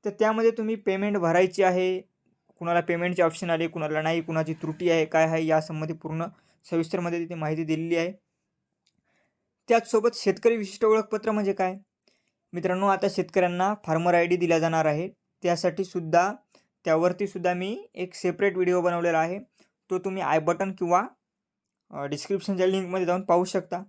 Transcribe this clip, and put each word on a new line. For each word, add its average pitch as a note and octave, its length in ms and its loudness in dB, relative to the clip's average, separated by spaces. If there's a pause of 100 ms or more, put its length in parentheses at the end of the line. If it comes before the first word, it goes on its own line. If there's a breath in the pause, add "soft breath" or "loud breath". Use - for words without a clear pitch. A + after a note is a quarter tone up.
तर G#3+ 40 -2
त्यामध्ये A3 420 2
तुम्ही A3+ 240 -4
पेमेंट G3+ 420 0
भरायची F3+ 460 4
आहे, F#3 360 2 (600)
कुणाला E3+ 220 0
पेमेंटचे E3+ 400 -2
ऑप्शन E3 280 0
आले, E3 180 0
कुणाला D#3 340 -4
नाही, E3 200 0
कुणाची D#3+ 320 -2
त्रुटी D#3+ 360 -4
आहे, E3 160 4
काय D#3+ 180 2
आहे, D#3+ 220 0
यासंबंधी D#3 480 -2
पूर्ण D#3+ 320 -6 (440 soft breath)
सविस्तरमध्ये E3+ 500 -2
तिथे E3+ 160 -8
माहिती D#3 280 -4
दिलेली D#3+ 320 -2
आहे. E3+ 160 -2 (1600)
त्याचसोबत A#3 440 2
शेतकरी A3+ 440 0
विशिष्ट G#3 280 -4
ओळखपत्र A3 460 0
म्हणजे G3+ 220 0
काय? F#3+ 240 -2 (760)
मित्रांनो, F3+ 340 0
आता G3 220 2
शेतकऱ्यांना F3+ 640 0 (120)
फार्मर E3+ 280 2
आयडी E3+ 220 4
दिला E3 240 2
जाणार D#3+ 260 0
आहे, D#3 240 -2 (340)
त्यासाठी F3 400 0
सुद्धा, E3+ 500 0 (520 soft breath)
त्यावरती F3 420 2
सुद्धा F3+ 260 -2
मी G3+ 400 -6
एक F3+ 200 -8
सेपरेट F3+ 400 0
व्हिडिओ F3+ 280 2
बनवलेला E3+ 380 2
आहे, F3 200 -2 (500 soft breath)
तो F#3 100 -2
तुम्ही F#3+ 220 -6
आय D3+ 180 2
बटन E3+ 320 -2
किंवा, F3+ 360 0 (800)
अ, C#3+ 140 -10
डिस्क्रिप्शनच्या F#3 640 -2
लिंकमध्ये F#3 380 -2
जाऊन F3+ 160 -2
पाहू F3+ 240 2
शकता. F3+ 440 -6